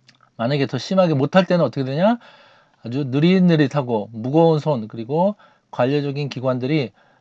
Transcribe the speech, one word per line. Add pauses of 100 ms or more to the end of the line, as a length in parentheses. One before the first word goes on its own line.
(360)
만약에
더
심하게
못할
때는
어떻게
되냐? (640)
아주
느릿느릿하고
무거운
손,
그리고 (340)
관료적인
기관들이, (300)